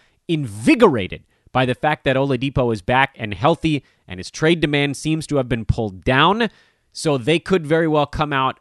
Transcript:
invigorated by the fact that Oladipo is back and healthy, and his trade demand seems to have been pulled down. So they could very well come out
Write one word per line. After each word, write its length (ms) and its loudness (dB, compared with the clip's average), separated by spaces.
invigorated 960 2
by 120 2
the 100 -2
fact 280 -2
that 140 0
Oladipo 560 -2
is 80 -6
back 360 2
and 160 -8
healthy, 520 0
and 140 -14
his 100 -12
trade 300 0
demand 380 0
seems 300 -4
to 100 -2
have 100 -2
been 160 -4
pulled 400 -4
down. 460 2
So 260 -2
they 220 0
could 260 -2
very 220 0
well 180 2
come 280 -6
out 280 -2